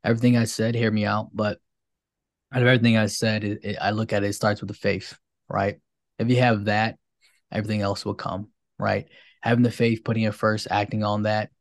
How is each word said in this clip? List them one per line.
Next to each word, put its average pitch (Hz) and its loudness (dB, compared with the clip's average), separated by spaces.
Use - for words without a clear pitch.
everything 117 4
I 117 4
said, 110 -2
hear 117 2
me 107 0
out, 104 -2
but 104 -2
out 127 2
of 120 6
everything 117 6
I 107 4
said, 107 -2
it, 104 -6
it, 101 -6
I 98 0
look 110 -2
at 101 0
it, 101 -2
it 101 -2
starts 107 -2
with 98 -8
the 101 -8
faith, - -4
right? 101 -2
If 117 0
you 123 4
have 117 2
that, 107 0
everything 107 -4
else 98 -4
will 101 -4
come, 101 -8
right? 104 -2
Having 120 2
the 117 4
faith, 117 0
putting 113 0
it 107 0
first, 107 -2
acting 104 -2
on 104 -2
that 107 -2